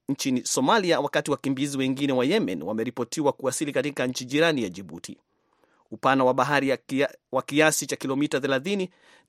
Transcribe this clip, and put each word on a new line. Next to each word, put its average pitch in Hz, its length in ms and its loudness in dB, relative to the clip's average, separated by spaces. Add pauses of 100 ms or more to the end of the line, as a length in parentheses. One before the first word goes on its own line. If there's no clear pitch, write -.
nchini 131 360 0
Somalia, 165 560 2
wakati 143 300 -2
wakimbizi 139 480 -2
wengine 135 340 0
wa 127 120 2
Yemen 131 380 0
wameripotiwa 120 680 -2
kuwasili 135 400 -4
katika 139 340 -2
nchi 127 180 -6
jirani 147 380 2
ya 98 60 -2
Djibouti. 90 500 -14 (720)
Upana 135 340 2
wa 127 100 4
bahari 135 340 2
ya - 80 0
kia-, 135 320 -2 (240)
wa 127 100 0
kiasi 151 440 2
cha 131 100 -4
kilomita 135 440 -2
thelathini 151 500 -2 (380)